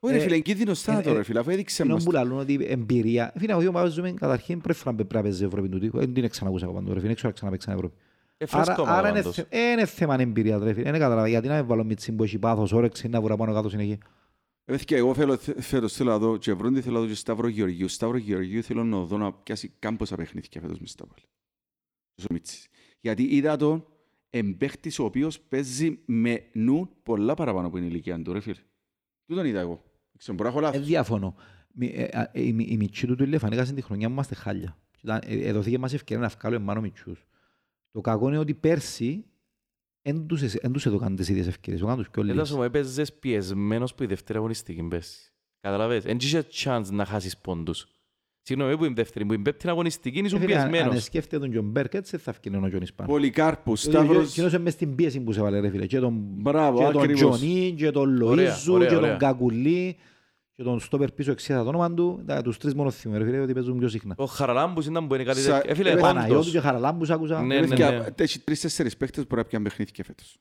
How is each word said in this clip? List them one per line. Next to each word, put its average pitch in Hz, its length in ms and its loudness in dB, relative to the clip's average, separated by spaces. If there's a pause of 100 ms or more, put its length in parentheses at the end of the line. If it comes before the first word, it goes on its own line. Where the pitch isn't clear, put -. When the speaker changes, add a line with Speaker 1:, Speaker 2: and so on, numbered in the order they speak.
Speaker 1:
Όχι, 262 100 2
ρε - 60 6
Speaker 2:
ε, - 20 2
Speaker 1:
φίλε, 175 120 2
είναι 160 80 2
κίνδυνος 196 380 0
Speaker 2:
ε, - 40 -10
Speaker 1:
θάνατος, 202 280 2
Speaker 2:
ε, 113 40 4
Speaker 1:
ρε 107 60 2
φίλε, 110 160 0
αφού 123 120 0
έδειξε 190 320 -2
Speaker 2:
ενώ 147 120 4
Speaker 1:
μας 165 100 2
Speaker 2:
που 175 60 2
Speaker 1:
το. 165 60 4
Speaker 2:
λαλούν 127 220 2
ότι 139 200 2 (100)
εμπειρία. 117 720 2
Φίλε, 208 140 0
εγώ 180 200 4
παίζουμε 175 400 0
καταρχήν 160 480 -2
πρώτη - 180 -2
φορά 127 160 -4
πρέπει 107 200 -2
να 110 80 2
παίζει 98 220 0
Ευρώπη 95 240 -2
τούτη. 95 240 0
Δεν 123 220 0
την 123 140 2
ξανακούσα 95 360 -2
εγώ 90 100 -4
πάντως, 92 140 -4
ρε 98 60 0
φίλε, 95 120 0
δεν 113 80 2
ξέρω 117 140 -2
αν 101 60 -2
ξαναπαίξει 95 360 -6
Ευρώπη. 92 240 -4 (420)
Speaker 3:
Ε, 156 100 -6
φρέσκο 165 260 2
Speaker 2:
Άρα, 170 100 0
Speaker 3:
ομάδα 165 160 4
Speaker 2:
άρα 190 100 2
είναι 208 100 2
Speaker 3:
πάντως. 90 160 -2
Speaker 2:
θε-, 170 140 -6
ε, 233 220 0
είναι 233 160 2
θέμα 143 340 0
εμπειρίας, 110 420 2
ρε 110 100 2
φίλε. 120 180 -2
Δεν 156 100 2
κατάλαβα 117 280 4
γιατί 117 200 2
να 147 160 2
βάλω 113 200 2
μίτσι 110 280 -4
που 110 120 0
έχει 107 140 -2
πάθος, 107 340 2
όρεξη, 117 360 2
να 117 120 0
βουρά 107 160 0
πάνω 110 160 0
κάτω 107 160 0
συνέχεια. 104 280 -2 (680)
Speaker 1:
Ε, - 120 -4
παιδιά, 143 200 0
εγώ 127 180 4
θέλω, 139 220 2
θε-, 143 240 -6
φέτος 117 320 0
θέλω 127 180 0
να 107 80 4
δω 113 180 2
και 104 180 -2
Βρόντι, 120 260 0
θέλω 123 140 -4
να 117 60 2
δω 113 60 0
και 107 80 -4
Σταύρο 113 340 -4
Γεωργίου. 95 400 -2
Σταύρο 117 280 -2
Γεωργίου 104 460 -2
θέλω 117 220 -2
να 110 140 0
δω 90 180 -4
να 104 160 -2
πιάσει - 460 -10
κάμποσα 107 380 -6
παιχνίδια - 440 -10
φέτος 82 200 -10
μες - 100 -16
στα - 160 -18
πόλη. - 180 -20 (880)
Τόσο 92 180 -12
μίτσι. - 360 -12 (320)
Γιατί 110 220 -2
είδα 143 340 2
τον 151 300 0 (440)
εμπαίχτης 120 680 -4
ο 139 60 0
οποίος 139 360 -2
παίζει 139 680 -2
με 117 460 0
νου 135 380 0 (120)
πολλά 113 320 0
παραπάνω 101 320 -2
από 85 100 -6
την 87 100 -4
ηλικία 85 360 -6
του, 87 100 -6
ρε 101 80 -4
φίλε. 104 200 -10 (680)
Τούτον 180 200 -4
είδα 107 140 0
εγώ. 85 220 -6 (360)
Ξέρω, 107 180 -10
μπορώ 104 140 0
να 123 60 -6
έχω 147 100 0
λάθος. 139 140 -2
Speaker 2:
Ε, 139 40 -6
διαφωνώ. 113 500 0 (400)
Μη-, 123 200 -4
ε, - 240 -4
α, 117 140 -4
ε, 127 100 -4
η 123 100 0
μη-, 113 160 -2
η 113 80 -2
μητσή 104 300 -2
του 123 100 0
του 131 80 0
Ηλεφανίκα 127 400 0
στην 139 120 -6
τη 135 60 -8
χρονιά 107 260 -4
μου 123 60 -4
είμαστε 135 200 -6
χάλια. 90 440 -8 (240)
Ήταν, 110 240 -4
ε, 110 80 -8 (140)
ε, 107 40 0
δόθηκε 104 260 0
μας 127 160 -4
ευκαιρία 117 280 -4
να 117 60 -2 (100)
βγάλουμε 110 260 -4
μάνο 104 160 -2
μητσούς. 92 460 -10 (640)
Το 110 100 -10
κακό 113 280 0
είναι 147 100 0
ότι 151 160 -2
πέρσι 156 720 -2 (800)
εν 156 240 -4
τους 156 160 -2
εσ-, 113 120 -2
εν 123 180 -2
τους 139 140 -2
έδωκαν 101 300 0
τις 92 120 -2
ίδιες 92 180 2
ευκαιρίες, 92 340 -6
έδωκαν 113 180 -2
τους 104 120 -6
πιο 107 120 -2
Speaker 3:
Ε, - 20 2
Speaker 2:
λίγες. 101 160 0
Speaker 3:
Τάσο 147 160 -2
μου, 131 60 0
έπαιζες 135 500 -2
πιεσμένος 107 840 -2
που - 80 -6
η 123 40 -2
δευτέρα 101 320 -4
αγωνιστική 107 440 -6
μπες. 85 500 -8 (280)
Καταλαβες, 104 440 0
εν 110 160 -2
είχε 143 260 0 (180)
chance 120 260 0
να 101 140 0
χάσεις 95 340 -6
πόντους. 82 480 -6 (580)
Συγγνώμη, 135 320 0
που 160 80 0
η 147 80 0
δεύτερη, 110 320 -2
που 104 80 0
η 110 60 0
πέμπτη 143 300 -4
αγωνιστική 170 500 -2
ήσουν 196 200 0
Speaker 2:
Ε, - 60 2
φίλε, 190 140 2
αν, 139 60 2
αν 135 60 0
Speaker 3:
πιεσμένος. 127 340 2
Speaker 2:
σκέφτεται - 340 -4
τον 139 120 -4
Τζον 110 200 0
Μπέρκ, 135 240 -2
έτσι 190 240 -6
θα 139 140 -10
φκαινε 101 240 -8
ο 98 120 0
Τζον 92 140 -2
Ισπάνος. 98 300 -4
Speaker 1:
Πολυκάρπου, 147 600 2
Speaker 2:
Ο 110 40 2
Speaker 1:
Σταύρος. 151 380 6
Speaker 2:
Τζον-, 156 100 8 (220)
εκείνος 175 120 2
μες 170 140 0
στην 147 220 -2
πίεση 139 260 2
που 113 120 -2
σε 104 80 2
βάλε, 101 200 2
ρε 101 100 2
φίλε. 98 160 -2
Και 127 120 0
τον, 123 200 2
Speaker 1:
Μπράβο, 120 680 2
Speaker 2:
και 147 60 4
τον 143 100 4
Speaker 1:
ακριβώς. 139 360 6
Speaker 2:
Τζονί, 180 380 0
και 151 140 0
τον 135 320 4
Speaker 3:
Ωραία, 147 340 4
Speaker 2:
Λοΐζου, - 160 0
Speaker 3:
ωραία, 175 160 6
Speaker 2:
και 170 60 6
τον - 100 6
Speaker 3:
ωραία. - 120 2
Speaker 2:
Κακουλί, 135 800 2 (580)
και - 80 -14
τον 120 180 -2
στόπερ 139 320 0
πίσω, 143 180 -2
εξήγησα 131 320 0
το 113 60 0
όνομα 170 260 0
του, 175 320 0
τα, 143 160 -2
τους 120 160 -2
τρεις 143 160 0
μόνο 139 160 0
θυμούμαι, 110 280 -4
ρε 110 60 2
φίλε, 123 160 0
ότι 131 120 0
παίζουν 127 260 -2
πιο 123 100 2
συχνά. 107 300 -6
Speaker 3:
Ο 139 60 -2
Χαραλάμπους 139 640 0
ήταν 160 200 -2
που 135 80 0
είναι 131 100 0
κάτι 131 160 0
Speaker 1:
Σα-, 139 160 2
Speaker 3:
τέτοιο. - 140 0
Ε, 156 40 2
φίλε, 185 160 2
Speaker 1:
ε, 165 60 6
Speaker 2:
Παναγιώτου 165 380 4
Speaker 3:
πόντος. 160 160 4
Speaker 2:
και 165 100 2
Χαραλάμπους 143 500 0
άκουσα. 160 320 0
Speaker 3:
Ναι, 135 180 2
ναι, 160 80 4
Speaker 1:
Παιδιά, 139 220 6
Speaker 3:
ναι. 120 80 0 (120)
Speaker 1:
τέσσερις, - 340 -2
τρεις-τέσσερις 151 520 -2
παίχτες 135 300 -4
μπορεί 117 140 0
να 110 60 -2
πιάνουν 104 220 -2
παιχνίδια - 360 -8
φέτος. - 360 -20